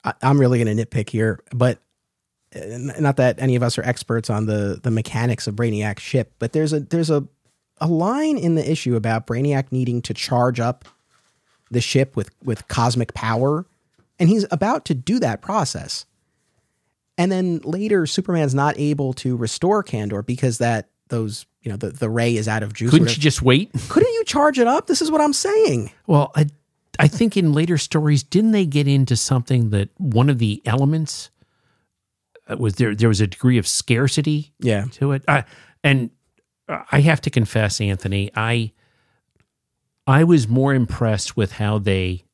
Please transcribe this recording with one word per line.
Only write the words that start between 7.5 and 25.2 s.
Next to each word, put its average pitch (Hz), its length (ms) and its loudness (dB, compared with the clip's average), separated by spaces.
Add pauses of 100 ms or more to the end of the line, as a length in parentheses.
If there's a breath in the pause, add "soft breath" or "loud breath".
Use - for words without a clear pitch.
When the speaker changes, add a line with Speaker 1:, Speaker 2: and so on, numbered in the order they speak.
Speaker 1:
a 156 60 -2
line 240 500 0
in 170 180 0
the 143 160 -2
issue 123 240 -2
about 113 320 -2
Brainiac 135 440 -2
needing 123 320 -2
to - 100 -8
charge 123 480 0
up 123 240 -4 (840)
the 117 120 0
ship 135 340 0
with, 104 140 -4 (140)
with 120 260 -6
cosmic 120 440 0
power, 131 520 -2 (540)
and 170 100 6
he's 208 220 2
about 202 340 -2
to 170 100 -4
do 190 240 -2
that 117 220 -2
process. - 640 -6 (1120)
And 175 140 0
then 185 320 -2
later, 190 420 0
Superman's 160 500 0
not 143 240 0
able 143 340 -2
to 127 220 -4
restore 175 480 0
Kandor 104 420 -6
because 123 340 -2
that, 117 280 0 (220)
those, 110 360 -6 (160)
you 113 100 -8
know, 98 60 -8
the, 107 120 -6
the 117 200 -4
ray 117 260 2
is 110 120 -2
out 107 160 -2
of 104 100 -8
juice 113 140 -4
or 127 40 4
Speaker 2:
Couldn't 160 160 8
Speaker 1:
whatever. 117 100 0
Speaker 2:
you 147 40 -4
just 147 200 2
wait? 131 300 4 (180)
Speaker 1:
Couldn't 453 240 2
you 453 120 -2
charge 294 340 2
it 233 80 4
up? 285 200 0
This 302 140 0
is 311 100 -2
what 311 100 2